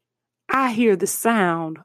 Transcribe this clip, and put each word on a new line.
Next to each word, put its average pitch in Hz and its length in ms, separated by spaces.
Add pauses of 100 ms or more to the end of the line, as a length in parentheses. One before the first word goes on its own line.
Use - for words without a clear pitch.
(480)
I 262 240
hear 226 240
the 180 120
sound 170 760